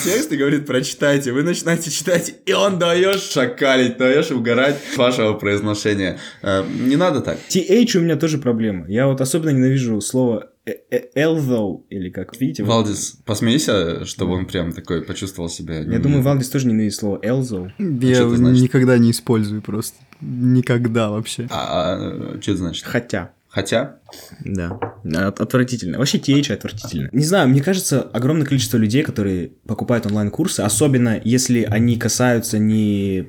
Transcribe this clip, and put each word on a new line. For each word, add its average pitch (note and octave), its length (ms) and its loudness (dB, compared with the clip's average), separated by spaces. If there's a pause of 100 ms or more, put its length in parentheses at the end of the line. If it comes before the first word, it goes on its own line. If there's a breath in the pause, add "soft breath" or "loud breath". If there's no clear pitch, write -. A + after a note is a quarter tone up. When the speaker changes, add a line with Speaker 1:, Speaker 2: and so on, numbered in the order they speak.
Speaker 1:
текст G3 280 -2
и C#3 40 -2
говорит: C#3+ 300 0
"Прочитайте". C3+ 680 0
Вы C#3+ 120 0
начинаете E3+ 460 -2
читать, - 440 -2 (100)
и F#3+ 80 -2
он F#3+ 280 2
даешь F#3 500 2
шакалить, C3 680 2
даешь C#3 360 2
угорать B2+ 440 2 (160)
с - 60 -6
вашего B2 360 2
произношения. G2+ 840 -2 (240 loud breath)
Э, G2 260 0
не A#2+ 280 0
надо E3 240 2
так. E2 180 -4 (100)
Speaker 2:
Ти F#3+ 120 0
эйч G#3+ 340 4
у F3 60 4
меня E3 160 2
тоже D#3 220 0
проблема. A2 500 -2
Я A#2 180 0
вот C3+ 140 0
особенно D#3+ 300 0
ненавижу B2+ 500 2
слово, B2 500 -2 (160)
э, G#2+ 60 -6 (180)
э, C3 340 -2
although, B2+ 680 0
или F#2 200 -8
как, - 300 -12
видите, C3 240 -2
вот. G#2+ 80 0
Speaker 1:
Валдис, G#2 400 0 (120)
посмейся, G#2 800 0
чтобы F2+ 300 -4
он F#2 120 -2
прям E2+ 260 -4
такой E2 300 -6
почувствовал F2 460 -8
себя E2 300 -10
Speaker 2:
Я D#2 60 -6
Speaker 1:
не-, A2+ 140 -2
Speaker 2:
думаю, C#3 200 2
Speaker 1:
не B2+ 60 2
Speaker 2:
Валдис C#3 260 2
тоже C3+ 160 0
ненавидит A2 300 2
слово G2+ 260 -4
although. A2 560 -4
Speaker 3:
Я C3 320 0
Speaker 1:
А B2+ 60 6
что A#2+ 100 6
это A#2+ 100 2
значит? B2+ 280 6
Speaker 3:
никогда B2+ 340 4
не A#2 140 6
использую G#2+ 500 0
просто. G2+ 340 -6 (240)
Никогда B2 880 2
вообще. A2 420 -6
Speaker 1:
А, E2+ 440 -2
а, F#2+ 480 -8
что - 80 -4
это F2+ 80 0
значит? F2 260 -6
Speaker 2:
Хотя. G#2+ 460 -4 (180)
Speaker 1:
Хотя? A2+ 520 -4 (440 loud breath)
Speaker 2:
Да. F#2 340 -6 (360)
От-, F#2+ 260 -2
отвратительно. A#2+ 580 -2
Вообще C#3+ 200 0
ти C#3 160 0
эйч C#3+ 160 2
отвратительно. - 640 -6
Не C#3 120 2
знаю, E3+ 240 4
мне C#3 140 4
кажется, F3+ 400 0
огромное C3+ 440 0
количество A#2+ 300 0
людей, A2 260 2
которые G2 500 -2 (140)
покупают A2+ 380 -2
онлайн-курсы, G#2 560 -2
особенно A#2+ 640 2
если A#2+ 380 2
они A2 340 2
касаются A#2 640 0
не G2+ 720 0